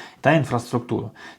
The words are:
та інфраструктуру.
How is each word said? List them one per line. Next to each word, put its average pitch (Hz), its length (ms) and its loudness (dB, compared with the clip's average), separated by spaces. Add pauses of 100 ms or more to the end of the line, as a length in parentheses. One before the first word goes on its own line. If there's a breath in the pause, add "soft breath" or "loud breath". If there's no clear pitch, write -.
(200 loud breath)
та 139 120 4
інфраструктуру. 120 800 0 (280 loud breath)